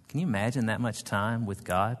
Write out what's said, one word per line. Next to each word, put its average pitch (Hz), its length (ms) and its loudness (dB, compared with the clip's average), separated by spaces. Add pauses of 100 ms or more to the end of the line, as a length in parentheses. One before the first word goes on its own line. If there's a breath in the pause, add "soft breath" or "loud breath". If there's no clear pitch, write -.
Can 143 120 -2
you 185 60 0
imagine 113 400 2
that 110 140 0
much 117 220 -2
time 113 440 0
with 98 180 -6
God, 101 360 2